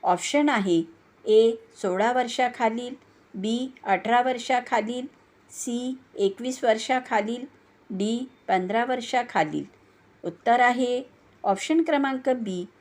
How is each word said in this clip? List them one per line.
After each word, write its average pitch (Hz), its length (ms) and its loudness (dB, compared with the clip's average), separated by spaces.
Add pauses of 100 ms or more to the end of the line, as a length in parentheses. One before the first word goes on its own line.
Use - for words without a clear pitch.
ऑप्शन 185 460 2
आहे 190 340 2 (440)
ए, 220 260 6 (300)
सोळा 202 300 0
वर्षाखालील, 247 800 -2 (400)
बी, 233 380 -4 (120)
अठरा 220 380 2
वर्षाखालील, 247 840 -2 (440)
सी, 247 480 -6 (160)
एकवीस 233 500 -2
वर्षाखालील, 240 800 0 (460)
डी, 226 380 -2 (200)
पंधरा 196 360 2
वर्षाखालील. 240 800 -2 (600)
उत्तर 233 360 2
आहे 247 420 2 (420)
ऑप्शन 208 380 2
क्रमांक 277 460 0
बी 202 360 -2 (160)